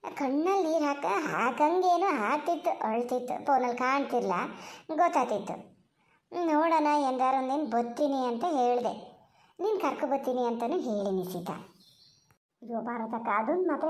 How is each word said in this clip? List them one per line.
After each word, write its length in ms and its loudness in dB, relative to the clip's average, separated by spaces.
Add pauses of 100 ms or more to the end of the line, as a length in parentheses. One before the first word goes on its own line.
(140)
ಕಣ್ಣಲ್ಲಿ 540 0
ನೀರು 160 2
ಹಾಕ-, 220 -2
ಹಾಕಂಗೇನೋ 1080 2
ಹಾಕ್ತಿತ್ತು, 720 0
ಅಳ್ತಿತ್ತು, 600 -2
ಫೋನಲ್ಲಿ 300 2
ಕಾಣ್ತಿರ್ಲ, 560 0 (640)
ಗೊತ್ತಾತಿತ್ತು. 800 0 (720)
ನೋಡೋಣ, 400 4
ಎಂದಾರು 500 2
ಒಂದಿನ 340 -2
ಬರ್ತೀನಿ 560 0
ಅಂತ 180 -2
ಹೇಳ್ದೆ. 720 0 (460)
ನೀನ್ 200 0
ಕರ್ಕೊ 260 -2
ಬರ್ತೀನಿ 400 0
ಅಂತಾನೂ 320 -2
ಹೇಳಿ 320 -2
ನಿಶ್ಚಿತ. 400 -4
ಅಯ್ಯೋ 1300 -14
ಭಾರತಕ್ಕ, 480 -6
ಅದೊಂದು 400 0
ಮಾತ್ರ 220 0